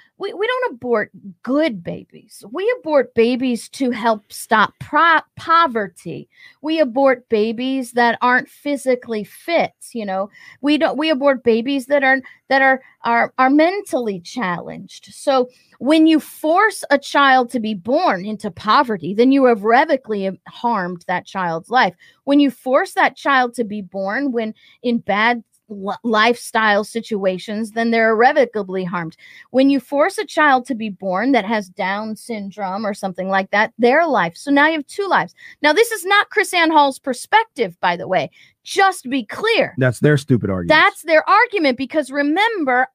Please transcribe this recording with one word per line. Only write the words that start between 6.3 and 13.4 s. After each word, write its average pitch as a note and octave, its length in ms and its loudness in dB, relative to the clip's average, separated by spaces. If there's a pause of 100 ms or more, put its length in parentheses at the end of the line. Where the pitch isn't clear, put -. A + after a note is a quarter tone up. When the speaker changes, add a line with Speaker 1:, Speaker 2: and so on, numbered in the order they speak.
Speaker 1:
We D#4+ 180 -2
abort C4 500 2
babies A#3 640 -2
that A#3 280 2
aren't B3 280 0
physically B3 760 -4
fit, - 500 -4 (200)
you A3+ 120 -8
know. F#3+ 240 -4 (320)
We D4 160 0
don't, C#4 200 0
we D#4 120 -2
abort C#4+ 340 2
babies A#3+ 420 0
that C#4 180 0
are, C4+ 180 2 (280)
that C4+ 120 2
are, C4 200 2 (220)
are, A#3 340 0
are C4 120 4